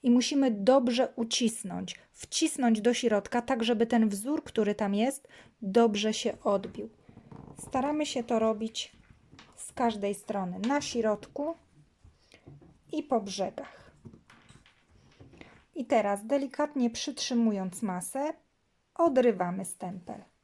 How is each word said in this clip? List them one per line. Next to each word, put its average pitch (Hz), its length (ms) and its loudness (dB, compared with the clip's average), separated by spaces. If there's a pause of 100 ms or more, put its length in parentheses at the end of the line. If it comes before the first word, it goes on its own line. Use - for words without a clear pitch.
I 240 60 4
musimy 254 400 4
dobrze 240 640 4
ucisnąć, 214 760 -2 (180)
wcisnąć 240 680 0
do 233 140 4
środka, 233 480 0
tak 233 220 0
żeby 226 220 2
ten 226 220 4
wzór, 226 360 -4
który 208 300 0
tam 202 200 -2
jest, 240 340 0 (340)
dobrze 214 520 4
się - 280 -4
odbił. 208 480 -2 (800)
Staramy 294 380 -2
się 240 180 -4
to 226 140 0
robić 220 540 -2 (640)
z - 160 -16
każdej 208 420 -2
strony, 190 440 -6
na 262 220 0
środku 233 760 -4 (1400)
i 311 100 -4
po 240 180 0
brzegach. 196 680 -8 (1800)
I 269 120 -6
teraz 202 400 2
delikatnie 277 640 0
przytrzymując 220 920 -2
masę, 226 500 -4 (600)
odrywamy 214 680 2
stempel. 190 600 -12 (200)